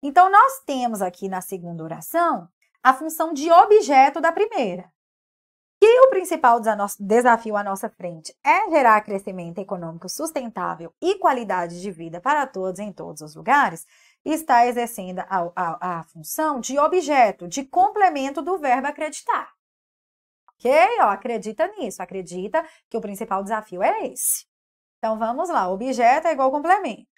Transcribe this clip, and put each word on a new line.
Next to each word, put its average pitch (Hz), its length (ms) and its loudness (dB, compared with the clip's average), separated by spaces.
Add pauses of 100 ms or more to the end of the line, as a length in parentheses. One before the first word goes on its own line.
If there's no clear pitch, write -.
Então, 349 300 6
nós 494 340 4
temos 240 360 -4
aqui 185 260 -6
na 185 140 -6
segunda 170 420 -12
oração 180 640 -4 (340)
a 262 120 4
função 320 400 -4
de 302 180 -2
objeto 330 680 6
da 320 100 2
primeira. 330 580 -4 (880)
Que 453 220 8
o 523 100 10
principal 320 520 2
desa-, 202 360 -2
desafio 226 600 2
à 202 80 -2
nossa 196 240 -6
frente 170 520 -16
é 370 280 2
gerar 240 320 4
crescimento 190 580 -10
econômico 175 480 -10
sustentável 190 920 -8
e 359 140 -2
qualidade 196 680 -4
de 196 100 -10
vida 165 300 -14
para 277 260 -2
todos 185 320 -8
em 208 140 -12
todos 165 280 -14
os 151 140 -18
lugares, 190 500 0 (380)
está 277 420 2
exercendo 226 540 -6
a, 175 340 -4
a, 175 460 -6
a 160 40 -14
função 277 580 -6
de 269 180 -4
objeto, 285 680 2
de 269 200 -8
complemento 339 760 0
do 349 160 -4
verbo 269 300 0
acreditar. 311 680 -6 (1040)
Ok? 240 140 0 (300)
Ó, 247 80 4
acredita 214 580 -4
nisso, 370 340 -10
acredita 185 640 -6 (240)
que - 60 -10
o 220 60 -4
principal 202 420 -6
desafio 202 400 -6
é 370 240 -2
esse. - 380 -6 (520)
Então, 220 220 -4
vamos 247 300 -4
lá, 220 200 0
objeto 247 580 0
é 330 40 0
igual 269 180 2
complemento. 294 560 -2 (120)